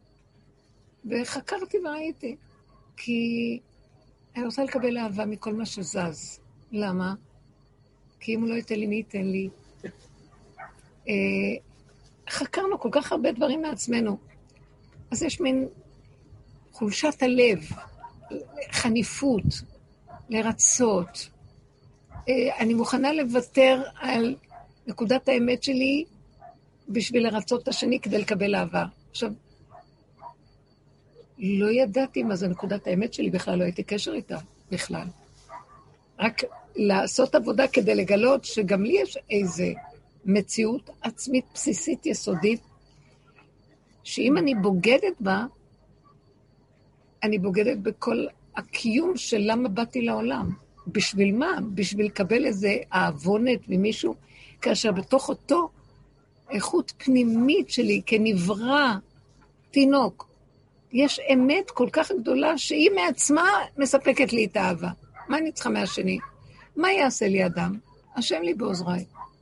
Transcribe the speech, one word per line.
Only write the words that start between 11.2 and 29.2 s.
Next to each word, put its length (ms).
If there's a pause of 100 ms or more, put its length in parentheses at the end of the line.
חקרנו 500
כל 120
כך 200
הרבה 200
דברים 300
מעצמנו. 560 (960)
אז 120
יש 180
מין 260 (1040)
חולשת 520
הלב, 360 (1120)
חניפות, 720 (840)
לרצות. 1000 (1000)
אה, 300
אני 140
מוכנה 400
לוותר 680 (180)
על 360 (520)
נקודת 420
האמת 340
שלי 420 (840)
בשביל 340
לרצות 400
את 40
השני 320
כדי 180
לקבל 380
אהבה. 300 (260)
עכשיו, 200 (2000)